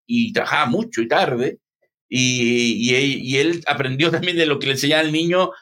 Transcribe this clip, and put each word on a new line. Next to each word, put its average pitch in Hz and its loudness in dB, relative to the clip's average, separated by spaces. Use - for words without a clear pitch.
y 113 0
trabajaba - 0
mucho 214 -2
y 113 -2
tarde, 147 0
y, 120 2
y 120 0
él, 135 0
y 131 -2
él 165 0
aprendió 139 0
también 170 -2
de 165 2
lo 147 0
que 135 -4
le 135 0
enseñaba 147 0
al 156 0
niño 170 0